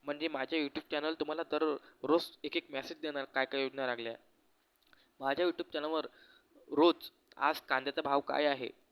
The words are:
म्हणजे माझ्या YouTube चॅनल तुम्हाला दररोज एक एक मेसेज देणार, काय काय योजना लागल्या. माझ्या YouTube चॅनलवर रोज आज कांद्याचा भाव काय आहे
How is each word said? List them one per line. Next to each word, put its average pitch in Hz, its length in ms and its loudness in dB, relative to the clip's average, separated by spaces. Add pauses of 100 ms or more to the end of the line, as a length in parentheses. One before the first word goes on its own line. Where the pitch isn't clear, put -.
म्हणजे 147 240 -4
माझ्या 151 320 -2
YouTube 147 320 -4
चॅनल 151 220 -2
तुम्हाला 156 380 -4
दररोज 151 920 0
एक 156 140 -4
एक 160 140 -6
मेसेज 135 280 -8
देणार, 143 260 -6
काय 135 200 0
काय 139 160 -4
योजना 135 240 -4
लागल्या. 117 300 -4 (1040)
माझ्या 139 260 2
YouTube 170 280 0
चॅनलवर 156 340 -2 (640)
रोज 160 400 6 (260)
आज 151 240 0
कांद्याचा 135 400 -2
भाव 143 180 2
काय 143 260 0
आहे 131 240 0 (220)